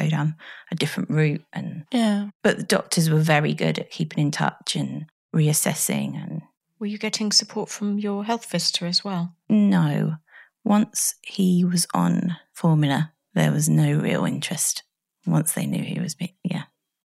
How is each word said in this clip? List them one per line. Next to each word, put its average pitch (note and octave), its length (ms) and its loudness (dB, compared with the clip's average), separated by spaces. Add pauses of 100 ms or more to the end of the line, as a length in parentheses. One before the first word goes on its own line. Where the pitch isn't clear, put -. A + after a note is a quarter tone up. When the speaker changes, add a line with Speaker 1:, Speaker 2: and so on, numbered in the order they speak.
Speaker 1:
go D#3 80 0
down D#3 260 0 (360)
a - 60 -4
different D3+ 340 -4
route?" D#3 420 0
And D#3 400 -8
Speaker 2:
Yeah. G#3 380 0 (120)
Speaker 1:
but G#3 140 4
the - 60 -6
doctors E3+ 480 0
were D#3 100 4
very D3+ 320 2
good D#3 260 0
at - 120 -8
keeping - 340 -4
in C#3+ 60 2
touch - 440 -4
and C#3+ 300 -6 (320)
reassessing. - 800 0
And - 240 -8 (380)
Speaker 3:
Were G#3+ 80 -6
you G#3 100 -6
getting G#3+ 360 -4
support - 360 -2
from G#3 300 -4
your G3+ 260 -2
health A#3 260 -2
visitor F3 360 -2
as F3+ 180 -2
well? F3+ 320 -4 (140)
Speaker 1:
No. E3 680 4 (480)
Once - 580 2
he F3+ 440 2
was F3 260 0
on F3 460 0 (160)
formula, D3+ 580 2 (220)
there D#3+ 180 4
was D3+ 160 2
no D3 300 4
real - 260 0
interest. - 600 -4 (420)
Once D#3 260 2
they - 140 -4
knew - 180 -2
he - 160 -6
was - 140 -6
be-, - 280 -10
yeah. D3+ 220 -6 (400)